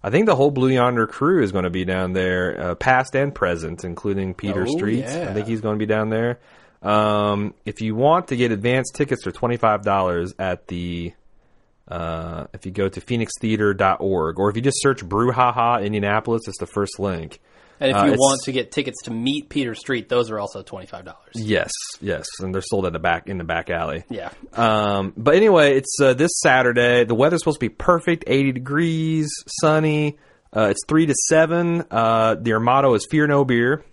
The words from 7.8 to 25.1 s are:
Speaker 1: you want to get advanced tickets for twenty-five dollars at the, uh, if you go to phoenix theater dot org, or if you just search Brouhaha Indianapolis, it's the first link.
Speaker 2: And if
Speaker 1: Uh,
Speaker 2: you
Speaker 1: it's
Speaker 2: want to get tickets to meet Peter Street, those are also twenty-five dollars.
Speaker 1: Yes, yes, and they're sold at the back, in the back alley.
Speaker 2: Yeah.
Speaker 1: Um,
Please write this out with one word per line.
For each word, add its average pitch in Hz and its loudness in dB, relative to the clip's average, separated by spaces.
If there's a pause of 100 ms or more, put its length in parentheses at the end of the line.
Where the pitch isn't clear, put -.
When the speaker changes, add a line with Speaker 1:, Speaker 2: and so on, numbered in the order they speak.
Speaker 1:
you 110 -4
want 160 2
to 135 -4
get 120 2
advanced 120 -2
tickets 143 -2
for 90 -6
twenty-five 113 0
dollars 92 0
at 92 -6
the, 87 -8 (760)
uh, 82 -8
if - -16
you 95 -10
go 98 -2
to - -8
phoenix 117 -4
theater 107 0
dot 95 2
org, 85 -2
or 98 2
if 101 -6
you 117 -4
just 135 0
search 135 0
Brouhaha 120 2
Indianapolis, 107 -2
it's 95 -12
the 90 -8
first 101 -4
link. 87 -6 (400)
Speaker 2:
And 135 2
if 101 0
Speaker 1:
Uh, 101 4
Speaker 2:
you 98 4
Speaker 1:
it's 113 2
Speaker 2:
want 135 4
to 135 -6
get 127 -4
tickets - -6
to 123 -12
meet 127 -4
Peter 127 -4
Street, 123 -6
those 120 0
are 107 -6
also 101 -8
twenty-five 92 -16
dollars. - -20
Speaker 1:
Yes, 107 -2 (280)
yes, 87 -6 (120)
and 92 -6
they're 95 -2
sold 98 -2
at 85 -4
the 82 -6
back, 85 -2
in 98 -6
the 85 -8
back 82 -4
alley. 82 -4
Speaker 2:
Yeah. 104 -10 (220)
Speaker 1:
Um, 107 0